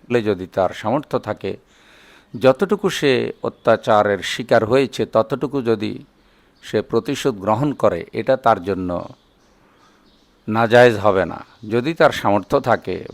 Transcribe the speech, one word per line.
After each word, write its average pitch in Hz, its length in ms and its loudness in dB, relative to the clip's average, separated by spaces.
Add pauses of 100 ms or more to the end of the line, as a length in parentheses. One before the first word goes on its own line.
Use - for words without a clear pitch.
(100)
বলে 120 120 2
যদি 92 240 -2
তার 92 240 -2
সামর্থ্য 131 480 -4
থাকে, 101 380 -8 (840)
যতটুকু 175 500 2
সে 120 420 0 (100)
অত্যাচারের 110 760 0
শিকার 110 460 0
হয়েছে 120 420 0
ততটুকু 131 560 -2
যদি 107 420 -4 (580)
সে 107 200 -4
প্রতিশোধ 123 520 -4
গ্রহণ 110 380 -2
করে, 92 400 -2
এটা 127 240 0
তার 107 280 0
জন্য 90 440 -6 (1400)
নাজায়েজ 117 480 6
হবে 95 280 2
না, 82 200 -8 (260)
যদি 123 240 -2
তার 151 160 4
সামর্থ্য 101 500 0
থাকে 98 540 -2